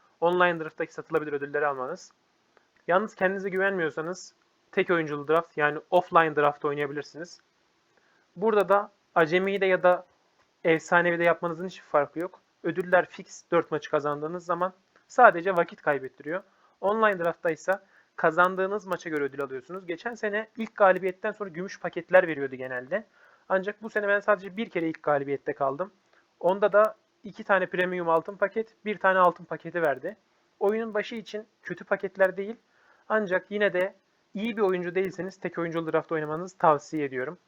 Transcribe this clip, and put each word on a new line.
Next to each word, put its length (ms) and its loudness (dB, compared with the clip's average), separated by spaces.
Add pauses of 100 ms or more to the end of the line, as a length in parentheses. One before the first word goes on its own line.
(220)
online 380 2
draft'taki 340 -8
satılabilir 400 -4
ödülleri 340 -2
almanız. 440 -8 (760)
Yalnız 280 0
kendinize 340 -2
güvenmiyorsanız 840 -4 (380)
tek 180 0
oyunculu 380 0
draft 300 0
yani 220 0 (100)
offline 460 4
draft 300 0
oynayabilirsiniz. 760 -8 (920)
Burada 340 2
da 220 2 (240)
acemi 460 2
de 40 4
ya 180 2
da 220 4 (580)
efsanevi 560 2
de 40 0
yapmanızın 440 0
hiçbir 180 -16
farkı 340 0
yok. 220 -12 (220)
Ödüller 420 0
fix 460 -18
dört 200 2
maçı 200 -6
kazandığınız 540 -4
zaman 280 -2 (340)
sadece 500 6
vakit 240 0
kaybettiriyor. 640 -4 (380)
Online 380 2
draftta 320 -2
ise 280 -4 (360)
kazandığınız 680 0
maça 240 -8
göre 140 -2
ödül 180 -6
alıyorsunuz. 440 -10
Geçen 280 -8
sene 340 -6 (100)
ilk 180 -10
galibiyetten 560 2
sonra 180 -12
gümüş 300 -10
paketler 480 2
veriyordu 280 -6
genelde. 500 -6 (440)
Ancak 340 -2
bu 60 -12
sene 180 -2
ben 120 2
sadece 380 -2
bir 120 -6
kere 200 -2
ilk 140 -8
galibiyette 500 -2
kaldım. 380 -4 (480)
Onda 340 2
da 220 4 (280)
iki 200 -16
tane 220 2
premium 440 -2
altın 260 0
paket, 400 -4 (100)
bir 120 -4
tane 220 2
altın 260 4
paketi 360 -6
verdi. 360 -2 (420)
Oyunun 340 -2
başı 220 -4
için 320 -12 (160)
kötü 220 -10
paketler 520 0
değil. 180 -8 (540)
Ancak 420 -2
yine 220 0
de 200 0 (400)
iyi 240 -6
bir 40 -4
oyuncu 340 0
değilseniz 440 -4
tek 180 -8
oyunculu 340 -4
draft 200 -2
oynamanızı 460 -6
tavsiye 480 2
ediyorum. 320 -6 (100)